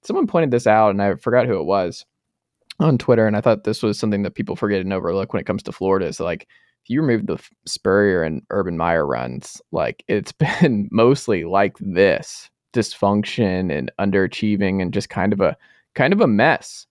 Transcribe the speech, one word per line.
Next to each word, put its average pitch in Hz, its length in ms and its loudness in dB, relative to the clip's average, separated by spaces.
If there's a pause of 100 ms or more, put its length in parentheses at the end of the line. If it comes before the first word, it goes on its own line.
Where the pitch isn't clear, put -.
someone 330 260 -2
pointed 165 240 0
this 120 160 0
out, 107 240 6
and 98 120 -2
I 101 140 0
forgot 120 300 0
who 101 140 -2
it 76 40 -4
was, 90 420 -2 (760)
on 151 160 4
Twitter, 113 300 2
and 104 100 0
I 104 60 -2
thought 107 220 2
this 107 180 -4
was 107 160 0
something 101 240 0
that - 140 -6
people 98 200 -6
forget 101 240 -2
and 92 120 -4
overlook 95 420 -4
when - 60 -2
it - 60 -12
comes 95 180 -4
to - 80 -12
Florida, 95 340 0
is, - 120 -8
like, 85 300 -6 (360)
if - 40 -20
you 131 140 -2
remove 117 240 0
the - 80 -2
F-, - 160 -14 (160)
Spurrier 95 560 2
and 80 180 -4 (100)
Urban 90 280 -4
Meyer 82 280 0
runs, 62 540 -6 (100)
like, - 380 -4
it's 104 240 -4
<laughs> - 280 -2
been 110 300 2
mostly 113 540 2
like 95 340 0
this 95 680 0 (260)
dysfunction 101 1000 0
and 67 220 -6
underachieving 98 840 0
and 87 100 -4
just 101 160 -4
kind 98 240 -2
of 98 80 -2
a, 95 160 0 (380)
kind 139 180 2
of 202 80 2
a 202 60 4
mess, 123 640 0